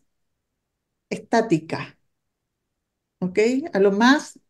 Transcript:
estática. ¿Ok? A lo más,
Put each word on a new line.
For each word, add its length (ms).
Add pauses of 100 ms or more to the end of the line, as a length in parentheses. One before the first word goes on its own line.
(1120)
estática. 840 (1200)
¿Ok? 200 (340)
A 60
lo 140
más, 460 (120)